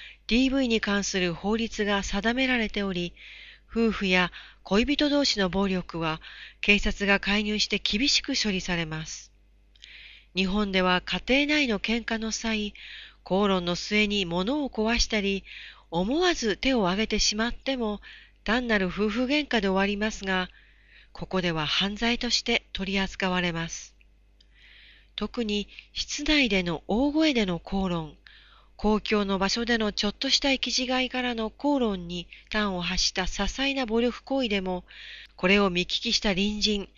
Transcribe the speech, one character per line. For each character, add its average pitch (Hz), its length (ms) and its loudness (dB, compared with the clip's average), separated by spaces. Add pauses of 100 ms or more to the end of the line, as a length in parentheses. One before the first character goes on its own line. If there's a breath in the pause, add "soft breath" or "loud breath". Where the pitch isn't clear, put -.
(280 loud breath)
デ 226 80 4
ィ 262 100 6
ー 254 40 2
ブ 269 120 2
イ 247 60 2
に 220 120 2
関 202 240 0
す 190 160 -2
る 175 140 0
法 202 220 -2
律 220 280 -4
が 196 180 0
定 208 320 0
め 262 120 0
ら 254 100 2
れ 214 120 0
て 208 140 -4
お 196 100 -2
り、 175 220 -4 (560 loud breath)
夫 226 200 2
婦 202 160 -2
や 180 240 4 (320 loud breath)
恋 208 220 4
人 294 240 2
同 285 160 4
士 220 140 0
の 190 100 2
暴 196 200 2
力 175 320 -4
は 160 200 -2 (400 loud breath)
警 202 180 6
察 202 280 0
が 196 140 4
介 208 240 0
入 214 140 -2
し - 100 0
て 202 100 -2
厳 247 300 0
し - 140 2
く 277 180 -4
処 214 100 0
理 185 100 0
さ 175 160 -2
れ 165 100 -2
ま 160 200 -6
す。 - 260 -14 (1000 loud breath)
日 185 120 0
本 196 260 0
で 185 100 4
は 180 180 4
家 254 460 0
庭 302 120 2
内 285 100 2
の 208 120 0
喧 220 240 -2
嘩 226 140 -2
の 220 140 -6
際、 214 420 -4 (500 loud breath)
口 196 240 2
論 185 160 2
の 175 120 0
末 208 300 2
に 202 200 0
物 196 380 0
を 254 60 -6
壊 226 280 0
し 220 80 4
た 214 140 0
り、 196 240 0 (460 loud breath)
思 202 300 0
わ 359 140 4
ず 214 220 0
手 - 180 0
を 214 120 2
挙 190 160 0
げ 220 40 -2
て 214 120 -2
し - 160 0
ま 226 140 0
っ 233 40 -4
て 269 240 -4
も、 214 240 -4 (440 loud breath)
単 240 240 0
な 214 100 4
る 185 80 0
夫 185 220 0
婦 240 180 0
喧 294 200 0
嘩 226 140 0
で 196 80 2
終 - 20 2
わ 190 160 2
り 202 100 -2
ま 214 140 -2
す - 140 -10
が、 185 240 0 (640 soft breath)
こ - 140 -10
こ 185 140 -2
で 175 120 0
は 156 140 -2
犯 196 300 0
罪 233 220 0
と 226 120 -4
し - 120 0
て - 300 0
取 190 200 -4
り 196 80 2
扱 190 280 -2
わ 180 120 0
れ 175 120 0
ま 165 160 -4
す。 - 260 -14 (1200 loud breath)
特 220 280 -4
に 208 240 -2 (240 loud breath)
室 - 320 -6
内 294 240 4
で 190 140 2
の 170 240 -4
大 269 260 2
声 311 220 4
で 220 100 2
の 175 140 -2
口 190 300 -2
論、 160 280 -4 (600 loud breath)
公 208 240 2
共 208 260 0
の 196 120 0
場 190 120 0
所 226 160 -2
で 240 100 2
の 214 160 0
ち - 140 -2
ょ - 20 0
っ 202 60 -4
と 269 160 -4
し - 100 4
た 277 120 2
行 247 200 -2
き 254 140 0
違 254 180 0
い 240 60 -4
か 254 100 -4
ら 247 140 -2
の 220 160 -4
口 285 300 0
論 190 280 0
に 175 200 -8 (220 loud breath)
端 214 180 2
を 185 120 -2
発 175 240 0
し - 80 0
た 190 120 -2
些 - 20 -4
細 269 480 -2
な 269 100 0
暴 226 160 2
力 240 220 0
行 269 220 0
為 226 40 0
で 196 140 0
も、 180 220 -4 (520 loud breath)
こ 185 120 2
れ 202 120 6
を 202 80 6
見 175 140 2
聞 - 180 -2
き 233 140 -2
し - 60 0
た 214 100 2
隣 202 320 0
人、 208 360 0